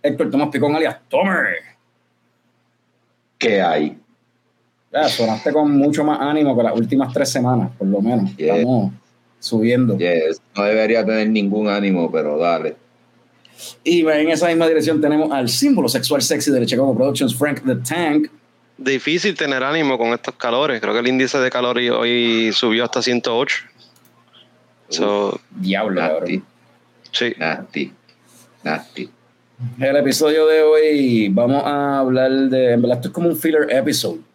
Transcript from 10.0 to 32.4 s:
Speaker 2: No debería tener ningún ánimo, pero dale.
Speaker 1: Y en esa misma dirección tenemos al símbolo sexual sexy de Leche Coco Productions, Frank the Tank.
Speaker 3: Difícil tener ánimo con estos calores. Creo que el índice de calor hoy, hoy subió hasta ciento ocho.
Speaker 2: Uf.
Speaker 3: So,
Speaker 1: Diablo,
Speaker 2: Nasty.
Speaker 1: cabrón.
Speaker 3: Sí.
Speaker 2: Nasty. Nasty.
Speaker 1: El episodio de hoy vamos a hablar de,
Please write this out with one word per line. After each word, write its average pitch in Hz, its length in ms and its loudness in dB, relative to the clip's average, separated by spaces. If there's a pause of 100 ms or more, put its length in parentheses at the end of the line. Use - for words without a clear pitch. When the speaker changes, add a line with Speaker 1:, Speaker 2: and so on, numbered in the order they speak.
Speaker 2:
No 101 60 -2
debería 110 420 2
tener 110 240 0
ningún 107 400 0
ánimo, 95 420 0
pero 73 280 -2
dale. 80 380 -2 (1080)
Speaker 1:
Y 165 240 4
en 156 220 2
esa 165 180 2
misma 165 180 2
dirección 156 340 2
tenemos 151 320 2
al 131 160 0
símbolo 208 400 2
sexual 139 340 -2
sexy - 280 -2
de 127 100 2
Leche 120 160 -2
Coco 131 180 2
Productions, 127 420 0
Frank 147 300 -2
the 127 100 0
Tank. 151 520 0 (480)
Speaker 3:
Difícil 147 600 -2
tener 139 280 -2
ánimo 143 340 0
con 117 140 0
estos 117 240 -6
calores. 123 440 -2
Creo 104 120 -2
que 113 80 0
el 120 80 0
índice 131 300 0
de 127 120 2
calor 123 260 -2
hoy, 120 140 0
hoy 117 600 0
subió 117 320 0
hasta 120 180 -4
ciento 120 340 -2
ocho. - 280 -4 (1200)
Speaker 2:
Uf. - 80 -8
Speaker 3:
So, 104 440 -2 (100)
Speaker 1:
Diablo, 95 500 -2
Speaker 2:
Nasty. 78 140 0
Speaker 1:
cabrón. 87 300 -4 (680)
Speaker 3:
Sí. 120 280 -4
Speaker 2:
Nasty. - 540 -8 (680)
Nasty. - 480 -10 (680)
Speaker 1:
El 135 160 0
episodio 151 500 2
de 156 160 4
hoy 147 680 4
vamos 120 340 2
a 143 340 -2
hablar 131 320 2
de, 131 440 2